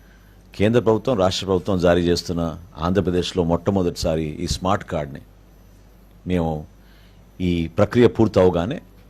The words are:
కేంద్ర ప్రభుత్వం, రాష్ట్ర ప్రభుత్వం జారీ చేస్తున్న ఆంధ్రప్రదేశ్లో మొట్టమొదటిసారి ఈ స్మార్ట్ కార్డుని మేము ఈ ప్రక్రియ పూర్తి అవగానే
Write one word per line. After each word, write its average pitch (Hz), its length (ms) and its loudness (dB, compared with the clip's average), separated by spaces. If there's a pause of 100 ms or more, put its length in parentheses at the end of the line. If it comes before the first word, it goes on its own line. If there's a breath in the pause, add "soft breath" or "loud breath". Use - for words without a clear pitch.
(580 soft breath)
కేంద్ర 113 220 2
ప్రభుత్వం, 110 360 2 (100)
రాష్ట్ర 95 200 -2
ప్రభుత్వం 92 340 0
జారీ 87 220 4
చేస్తున్న 85 560 -2 (200)
ఆంధ్రప్రదేశ్లో 87 680 -2 (100)
మొట్టమొదటిసారి 85 720 -2 (180)
ఈ - 20 -4 (100)
స్మార్ట్ 95 360 -2
కార్డుని 73 300 -8 (1080)
మేము 82 200 0 (920 soft breath)
ఈ 87 260 0 (100)
ప్రక్రియ 113 300 6
పూర్తి 113 320 2
అవగానే 92 400 2 (300)